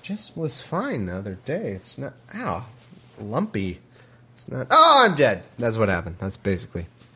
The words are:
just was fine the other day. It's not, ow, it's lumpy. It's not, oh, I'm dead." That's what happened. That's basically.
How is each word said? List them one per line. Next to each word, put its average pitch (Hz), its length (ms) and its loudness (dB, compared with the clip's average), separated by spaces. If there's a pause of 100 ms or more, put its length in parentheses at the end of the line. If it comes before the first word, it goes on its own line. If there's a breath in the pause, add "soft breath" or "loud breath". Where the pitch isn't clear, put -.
just - 340 -12
was 160 260 -6
fine 180 440 -4
the 90 100 -6
other 98 200 -8 (100)
day. 160 260 -6
It's - 260 -12
not, 135 140 -10 (240)
ow, 185 380 -6
it's - 160 -20 (280)
lumpy. 104 640 -4 (540 soft breath)
It's - 160 -20
not, 131 220 -8
oh, 302 340 8
I'm 190 100 4
dead." 117 280 2 (140)
That's 113 200 -2
what 107 100 4
happened. 87 320 -2
That's 98 160 -6
basically. 87 520 -4 (280)